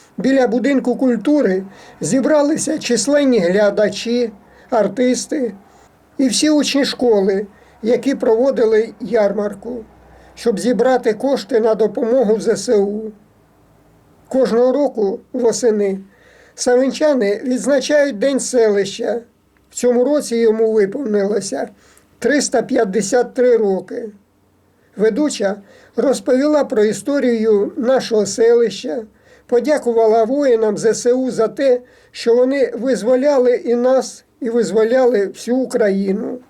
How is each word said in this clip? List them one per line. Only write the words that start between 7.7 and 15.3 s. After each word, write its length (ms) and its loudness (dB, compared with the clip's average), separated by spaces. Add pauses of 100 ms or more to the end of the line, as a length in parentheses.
які 320 0
проводили 840 0
ярмарку, 840 -4 (500)
щоб 240 -2
зібрати 540 0
кошти 460 -2
на 160 2
допомогу 640 0
З 80 -4
С 300 0
У. 340 -2 (1160)
Кожного 440 2
року 480 -2 (140)